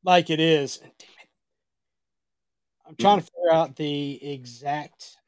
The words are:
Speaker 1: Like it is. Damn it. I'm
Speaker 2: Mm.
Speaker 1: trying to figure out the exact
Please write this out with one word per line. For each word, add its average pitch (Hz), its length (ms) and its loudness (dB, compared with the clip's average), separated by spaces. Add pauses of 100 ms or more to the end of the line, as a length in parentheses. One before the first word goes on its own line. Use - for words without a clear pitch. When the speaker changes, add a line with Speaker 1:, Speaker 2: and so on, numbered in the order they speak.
Speaker 1:
Like 180 260 4
it 156 100 -2
is. 156 400 0
Damn - 100 -20
it. - 400 -20 (1600)
I'm 156 100 -20
Speaker 2:
Mm. - 60 -10
Speaker 1:
trying 196 180 4
to 165 60 -10
figure 175 260 -2
out 160 240 0
the 143 480 -8 (100)
exact 139 840 -12 (100)